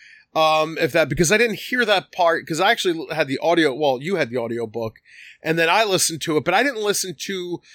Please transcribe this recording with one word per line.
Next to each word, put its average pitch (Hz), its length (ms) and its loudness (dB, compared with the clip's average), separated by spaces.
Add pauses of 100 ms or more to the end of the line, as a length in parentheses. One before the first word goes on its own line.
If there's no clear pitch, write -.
(340)
um, 156 460 2
if 156 140 0
that, 160 160 2
because 147 240 0
I 214 40 4
didn't 220 200 2
hear 247 280 -2
that 202 280 0
part, 165 340 2
'cause 160 140 -4
I 202 100 4
actually 180 260 0
l-, 160 160 -10
had 151 140 0
the 131 120 -4
audio, 160 340 2
well, 135 280 0
you 185 140 -4
had 147 140 -2
the 120 80 -6
audio 117 280 -4
book, 113 340 -8 (440)
and 165 160 0
then 165 100 2
I 208 140 4
listened 170 380 0
to 156 160 -2
it, 139 80 0
but 175 80 2
I 214 100 4
didn't 247 200 -2
listen 190 360 -2
to, 180 420 -8 (140)